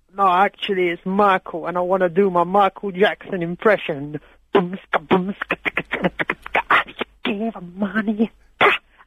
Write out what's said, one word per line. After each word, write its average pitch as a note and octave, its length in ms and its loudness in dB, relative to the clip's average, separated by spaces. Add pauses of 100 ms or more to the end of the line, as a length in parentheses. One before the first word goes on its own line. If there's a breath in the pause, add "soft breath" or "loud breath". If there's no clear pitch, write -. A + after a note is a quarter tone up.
(180)
No, G3 100 4
actually, F#3 600 2
it's E3+ 180 -6
Michael, F#3+ 600 0
and E3+ 120 -4
I - 20 0
wanna F3+ 280 2
do F#3+ 200 2
my F3 160 2
Michael G3 460 2
Jackson F#3 520 -2
impression. D#3+ 760 -2 (320 soft breath)
Boom, F#3 240 0 (120)
ska, - 100 -2
boom, F#3 360 0 (100)
ska, - 120 -6
tka, - 280 -4
tka, - 180 -8
tka, - 80 0
tka, - 260 -6 (160)
tka. A3 180 0
I - 140 2 (400)
gave A3 300 -4
her G3+ 60 -16
money. G3+ 680 -2 (300)
Ha! - 180 4 (280 soft breath)